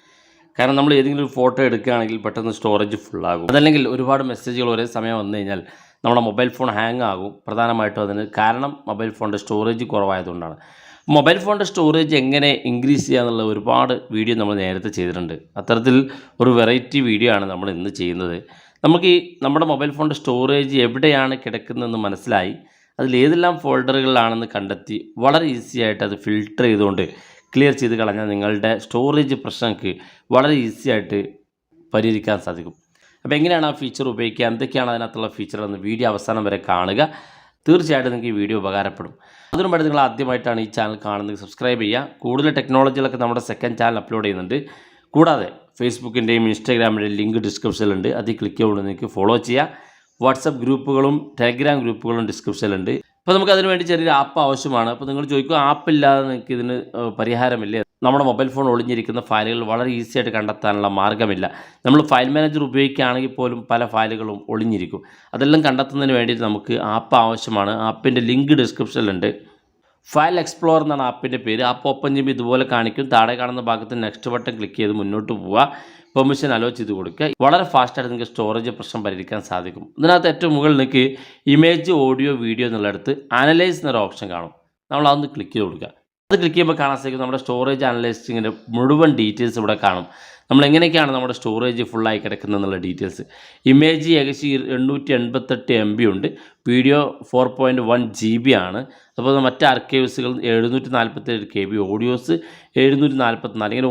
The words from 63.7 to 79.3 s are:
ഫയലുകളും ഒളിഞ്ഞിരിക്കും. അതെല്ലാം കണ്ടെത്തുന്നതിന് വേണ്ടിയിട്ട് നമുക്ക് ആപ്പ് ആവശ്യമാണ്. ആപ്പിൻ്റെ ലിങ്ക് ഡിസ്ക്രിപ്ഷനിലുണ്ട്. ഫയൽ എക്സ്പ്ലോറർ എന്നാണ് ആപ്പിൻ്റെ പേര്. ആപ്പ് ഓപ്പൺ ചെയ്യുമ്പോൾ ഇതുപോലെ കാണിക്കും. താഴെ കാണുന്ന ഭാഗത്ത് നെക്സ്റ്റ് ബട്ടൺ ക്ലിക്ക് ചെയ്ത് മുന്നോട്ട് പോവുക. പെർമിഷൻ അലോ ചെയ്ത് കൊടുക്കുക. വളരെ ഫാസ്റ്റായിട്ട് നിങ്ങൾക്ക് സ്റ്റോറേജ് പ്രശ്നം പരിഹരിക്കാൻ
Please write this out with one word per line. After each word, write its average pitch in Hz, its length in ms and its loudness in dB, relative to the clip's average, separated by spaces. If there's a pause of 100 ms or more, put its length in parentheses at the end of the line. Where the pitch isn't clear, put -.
ഫയലുകളും 110 520 -4 (120)
ഒളിഞ്ഞിരിക്കും. 104 520 -4 (320)
അതെല്ലാം 147 300 4
കണ്ടെത്തുന്നതിന് 135 540 0
വേണ്ടിയിട്ട് 117 260 0
നമുക്ക് 107 320 -2 (180)
ആപ്പ് 113 240 2
ആവശ്യമാണ്. 110 640 2
ആപ്പിൻ്റെ 120 480 0
ലിങ്ക് 139 260 4
ഡിസ്ക്രിപ്ഷനിലുണ്ട്. 107 760 0 (800)
ഫയൽ 160 300 2
എക്സ്പ്ലോറർ 160 460 0
എന്നാണ് 143 180 -2
ആപ്പിൻ്റെ 123 400 -4
പേര്. 110 200 -2
ആപ്പ് 123 240 -2
ഓപ്പൺ 139 220 -2
ചെയ്യുമ്പോൾ 139 260 0
ഇതുപോലെ 127 300 2
കാണിക്കും. 117 440 -2
താഴെ 117 260 4
കാണുന്ന 123 260 -6
ഭാഗത്ത് 113 420 -4
നെക്സ്റ്റ് 107 300 -8
ബട്ടൺ 117 240 -6
ക്ലിക്ക് 101 220 -8
ചെയ്ത് 107 220 0
മുന്നോട്ട് 104 320 -4
പോവുക. 98 260 -2 (520)
പെർമിഷൻ 139 420 2
അലോ 117 160 0
ചെയ്ത് 104 220 -6
കൊടുക്കുക. 90 360 -6 (140)
വളരെ 165 240 4
ഫാസ്റ്റായിട്ട് 127 460 0
നിങ്ങൾക്ക് 120 180 -8
സ്റ്റോറേജ് 113 460 -4
പ്രശ്നം 113 280 -10
പരിഹരിക്കാൻ 95 380 -6